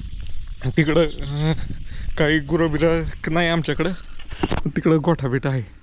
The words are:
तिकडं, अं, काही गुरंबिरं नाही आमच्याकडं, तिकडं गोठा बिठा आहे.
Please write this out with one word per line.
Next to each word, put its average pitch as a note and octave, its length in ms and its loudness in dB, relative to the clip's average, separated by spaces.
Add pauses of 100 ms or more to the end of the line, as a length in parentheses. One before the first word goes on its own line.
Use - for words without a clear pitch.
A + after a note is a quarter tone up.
(680)
तिकडं, D#3 400 4
अं, D3 460 -2 (680)
काही D#3 200 4
गुरंबिरं D#3+ 640 2 (260)
नाही E3 200 2
आमच्याकडं, E3 440 0 (720)
तिकडं D#3+ 380 4
गोठा D3+ 240 2
बिठा B2+ 200 0
आहे. C3+ 140 0 (200)